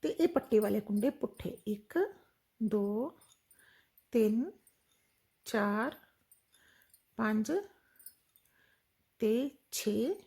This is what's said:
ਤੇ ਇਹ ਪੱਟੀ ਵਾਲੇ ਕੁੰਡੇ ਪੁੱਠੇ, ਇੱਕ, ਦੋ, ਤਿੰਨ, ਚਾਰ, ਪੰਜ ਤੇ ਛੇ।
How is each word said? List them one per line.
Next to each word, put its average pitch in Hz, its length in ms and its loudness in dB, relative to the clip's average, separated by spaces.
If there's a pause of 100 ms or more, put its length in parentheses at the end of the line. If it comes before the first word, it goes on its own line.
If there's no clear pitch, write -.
ਤੇ 311 80 -2
ਇਹ 330 180 2
ਪੱਟੀ 262 320 2
ਵਾਲੇ 208 200 0
ਕੁੰਡੇ 208 300 0
ਪੁੱਠੇ, - 480 -8 (100)
ਇੱਕ, 208 300 -4 (680)
ਦੋ, 214 560 -2 (920)
ਤਿੰਨ, 226 400 4 (960)
ਚਾਰ, 214 500 -2 (1200)
ਪੰਜ 220 340 0 (1700)
ਤੇ 233 300 2 (220)
ਛੇ। 220 440 0 (120)